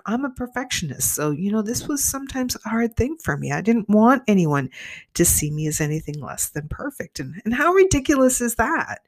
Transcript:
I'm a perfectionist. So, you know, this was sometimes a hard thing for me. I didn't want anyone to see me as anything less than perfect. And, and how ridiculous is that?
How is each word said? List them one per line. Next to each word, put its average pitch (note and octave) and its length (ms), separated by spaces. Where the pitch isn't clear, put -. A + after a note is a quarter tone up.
I'm B3 180
a C4 60
perfectionist. B3 840
So, D3+ 160
you F3+ 200
know, A3 100
this A3+ 260
was C#4+ 160
sometimes C4 540
a G#3+ 120
hard A3+ 280
thing D4 260
for D3 140
me. C#3 140
I D3+ 100
didn't A3 260
want A3+ 400
anyone D3+ 440
to - 100
see D#3 280
me D#3 160
as D3 120
anything D3+ 400
less - 300
than D3+ 180
perfect. - 540
And, C#3 240
and A3 80
how D4 180
ridiculous C#4+ 680
is A#3+ 140
that? C4+ 520